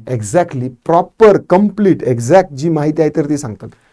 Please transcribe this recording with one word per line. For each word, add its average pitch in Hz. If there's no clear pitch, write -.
exactly 127
प्रॉपर, 185
कम्प्लीट, 196
एक्झॅक्ट 131
जी 139
माहिती 156
आहे 151
तर 151
ते 147
सांगतात. 113